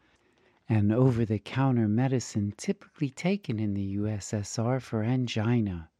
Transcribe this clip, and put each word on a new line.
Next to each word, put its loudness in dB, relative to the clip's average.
an 4
over-the-counter 2
medicine 0
typically -6
taken -4
in -2
the -2
U -2
S -4
S -4
R 0
for -4
angina, -2